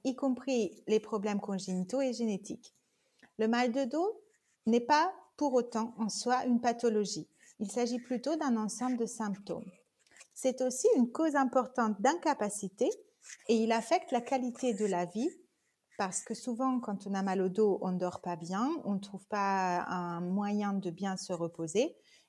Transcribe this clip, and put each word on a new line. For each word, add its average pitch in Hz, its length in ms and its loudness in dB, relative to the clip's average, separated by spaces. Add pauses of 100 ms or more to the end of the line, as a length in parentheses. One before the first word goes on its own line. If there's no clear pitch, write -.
y 254 120 0
compris 247 720 0
les 214 140 4
problèmes 208 400 -2
congénitaux 190 640 -2
et 262 120 0
génétiques. 220 600 -6 (640)
Le 220 80 2
mal 240 240 2
de 269 140 0
dos 330 360 -2 (440)
n'est 233 160 4
pas 302 320 4 (240)
pour 285 160 2
autant 233 440 0
en 214 120 -2
soi - 360 0
une 240 160 4
pathologie. 220 680 0 (300)
Il 202 120 -6
s'agit 240 280 0
plutôt 254 360 -2
d'un 277 220 2
ensemble 233 400 -2
de 233 80 0
symptômes. - 640 -6 (640)
C'est 262 280 0
aussi 254 260 2 (100)
une 240 140 4
cause 320 240 2
importante 247 640 2
d'incapacité 269 880 0 (580)
et 233 80 6
il 226 160 4
affecte 226 400 0
la 240 100 2
qualité 254 520 -2
de 208 120 0
la 180 200 2
vie 220 240 -2 (680)
parce 190 240 -2
que - 120 -8
souvent, 254 460 -2
quand 202 280 -6
on 196 60 -4
a 190 100 0
mal 190 180 0
au 185 80 2
dos, 202 320 4
on 185 120 -2
ne 185 40 0
dort 175 240 -4
pas 175 140 -6
bien, 185 340 -2 (140)
on 208 120 -2
ne 190 40 -2
trouve - 280 -12
pas 196 600 0
un 175 340 -4
moyen 202 520 -2
de 190 180 -2
bien 190 260 -4
se - 160 -6
reposer. 170 600 -2 (340)